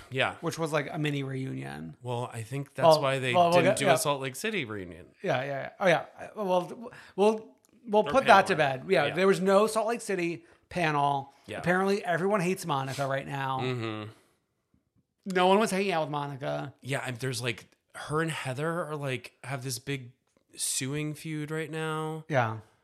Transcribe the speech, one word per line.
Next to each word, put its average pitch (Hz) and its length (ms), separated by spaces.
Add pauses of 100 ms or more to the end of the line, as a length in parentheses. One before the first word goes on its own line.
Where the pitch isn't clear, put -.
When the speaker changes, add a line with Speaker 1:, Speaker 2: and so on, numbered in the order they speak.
Speaker 1:
<clears throat> - 80
Yeah. 120 300
Speaker 2:
which 165 180
was, 156 140
like, 151 180
a 165 80
mini 147 240
reunion. 135 800
Speaker 1:
Well, 120 300
I 117 100
think 139 320
that's 139 100
Speaker 2:
Well, 156 180
Speaker 1:
why 135 180
they 127 120
Speaker 2:
well, 175 180
we'll - 80
Speaker 1:
didn't 170 80
Speaker 2:
get, 202 100
Speaker 1:
do - 80
Speaker 2:
yeah. 185 100
Speaker 1:
a 156 40
Salt 143 220
Lake 135 140
City 214 300
reunion. 98 420 (160)
Speaker 2:
Yeah, 139 220
yeah, - 20
yeah. 139 220 (100)
Oh, 202 80
yeah. 165 180 (300)
Well, 185 560 (240)
we'll, 214 320 (400)
we'll 208 220
Speaker 1:
Or - 20
Speaker 2:
put 262 160
that 196 220
to 190 80
Speaker 1:
panel. 139 220
Speaker 2:
bed. 147 120
Yeah, 170 180
Speaker 1:
Yeah. 113 60
Speaker 2:
there 185 140
was 175 120
no 196 280
Salt 214 180
Lake 233 140
City 170 420 (260)
panel. 143 640 (140)
Speaker 1:
Yeah. 104 120
Speaker 2:
Apparently, 190 460
everyone 185 360
hates 180 260
Monica 135 400
right 135 200
now. 135 340
Speaker 1:
Mm-hmm. 113 500 (1160)
Speaker 2:
No 185 220
one 190 100
was 214 120
hanging 190 220
out 160 100
with 147 80
Monica. 143 640 (100)
Speaker 1:
Yeah, 127 220
and 127 140
there's, 127 240
like, 120 240 (300)
her 151 260
and 165 80
Heather 151 580
are, 151 80
like, 135 360 (120)
have 131 200
this 127 140
big 127 340 (420)
suing 151 600
feud 151 360
right 156 200
now. 156 580
Speaker 2:
Yeah. 113 300 (260)